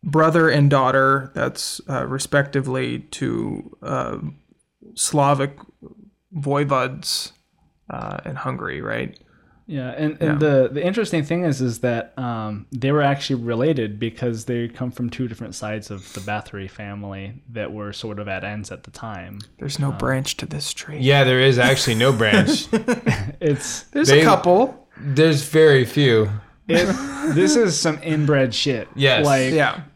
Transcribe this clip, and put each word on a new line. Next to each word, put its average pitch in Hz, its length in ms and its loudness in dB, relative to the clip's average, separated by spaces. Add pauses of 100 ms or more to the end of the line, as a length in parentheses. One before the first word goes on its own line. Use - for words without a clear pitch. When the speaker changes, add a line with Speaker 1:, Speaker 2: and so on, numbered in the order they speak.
Speaker 1:
brother 160 460 4
and 143 200 6
daughter. 135 640 2
That's, - 560 -6
uh, 131 160 -4
respectively 131 960 -2
to, 113 800 -6
uh, - 360 -6 (760)
Slavic 143 640 0 (760)
voivodes, 139 1000 -2 (580)
uh, - 340 -8
in - 120 -10
Hungary, - 460 -8
right? 117 380 -8 (500)
Speaker 2:
Yeah, 131 280 -8
and, - 240 -2
and 147 200 0
Speaker 1:
Yeah. 151 80 4
Speaker 2:
the, 135 220 4
the 147 140 -4
interesting 185 400 0
thing 170 180 -2
is, 139 180 0
is 120 180 -2
that, 117 380 -4
um, 110 540 -6
they 135 220 -2
were 147 80 2
actually 139 420 -2
related 117 560 -2
because 113 460 -4
they 120 240 -4
come 123 220 -8
from 120 180 -6
two 123 180 -6
different 110 280 -12
sides 107 360 -10
of 95 220 -14
the 98 80 -12
Bathory 101 480 -8
family 101 800 -12
that 107 240 -8
were 104 180 -10
sort 104 280 -10
of 101 100 -10
at 95 160 -8
ends 104 260 -10
at 92 140 -16
the 98 60 -20
time. 101 480 -14 (200)
Speaker 1:
There's 143 180 -8
no 139 140 -2
Speaker 2:
Um, - 60 -8
Speaker 1:
branch 131 400 -4
to - 80 -10
this 147 280 -8
tree. 151 260 -12
Speaker 3:
Yeah, 135 260 6
there 127 160 4
is 131 180 6
actually 123 360 2
no 123 180 4
branch. 113 560 4
Speaker 2:
<laughs> - 40 -2 (680)
It's - 400 -2 (100)
Speaker 1:
There's 143 160 2
Speaker 3:
They 143 140 8
Speaker 1:
a - 20 6
couple. 196 640 4 (120)
Speaker 3:
There's 143 440 2
very 151 400 6
few. 113 460 4 (400)
Speaker 2:
it, - 160 4 (500)
this 302 220 4
is 202 200 2
some 156 240 -2
inbred 147 540 2
shit. 120 400 -2
Speaker 3:
Yes. 131 300 2
Speaker 2:
Like, 135 280 2
Speaker 1:
Yeah. 143 280 0 (140)